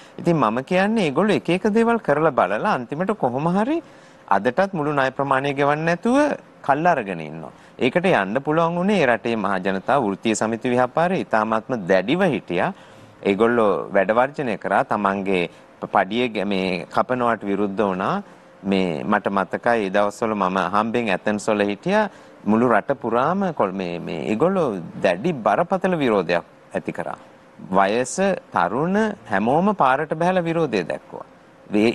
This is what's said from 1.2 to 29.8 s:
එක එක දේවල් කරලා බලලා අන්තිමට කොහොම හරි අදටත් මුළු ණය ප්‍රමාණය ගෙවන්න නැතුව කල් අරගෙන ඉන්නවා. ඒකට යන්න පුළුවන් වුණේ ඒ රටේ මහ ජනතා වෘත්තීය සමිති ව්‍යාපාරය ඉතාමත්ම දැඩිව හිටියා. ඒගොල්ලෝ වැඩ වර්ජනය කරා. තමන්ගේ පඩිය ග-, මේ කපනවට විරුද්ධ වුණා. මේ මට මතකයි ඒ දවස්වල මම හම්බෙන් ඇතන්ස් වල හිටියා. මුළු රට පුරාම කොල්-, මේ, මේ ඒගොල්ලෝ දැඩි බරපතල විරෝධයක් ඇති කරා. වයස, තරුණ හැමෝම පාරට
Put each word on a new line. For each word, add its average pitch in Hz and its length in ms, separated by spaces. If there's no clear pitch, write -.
එක - 120
එක 185 240
දේවල් 226 260
කරලා 147 340
බලලා 117 400
අන්තිමට 147 420
කොහොම 143 380
හරි 262 300
අදටත් 120 480
මුළු 151 200
ණය 135 180
ප්‍රමාණය 139 420
ගෙවන්න 147 300
නැතුව 175 340
කල් 143 280
අරගෙන 101 340
ඉන්නවා. 76 300
ඒකට 131 320
යන්න 110 320
පුළුවන් 165 380
වුණේ 190 220
ඒ 143 80
රටේ 117 280
මහ 98 240
ජනතා 95 400
වෘත්තීය 107 360
සමිති 113 360
ව්‍යාපාරය 127 480
ඉතාමත්ම 110 540
දැඩිව 95 420
හිටියා. 104 440
ඒගොල්ලෝ 110 520
වැඩ 98 200
වර්ජනය 127 460
කරා. 98 260
තමන්ගේ 98 600
පඩිය 110 500
ග-, 104 180
මේ 95 380
කපනවට 117 580
විරුද්ධ 101 400
වුණා. 95 320
මේ 92 420
මට 104 240
මතකයි 104 540
ඒ 98 80
දවස්වල 104 460
මම 95 240
හම්බෙන් 110 400
ඇතන්ස් 101 380
වල 104 200
හිටියා. 190 420
මුළු 113 300
රට 110 240
පුරාම 143 560
කොල්-, 101 240
මේ, 87 240
මේ 82 260
ඒගොල්ලෝ 156 420
දැඩි 101 380
බරපතල 165 600
විරෝධයක් 95 480
ඇති - 220
කරා. - 280
වයස, 98 460
තරුණ 117 500
හැමෝම 135 520
පාරට 147 400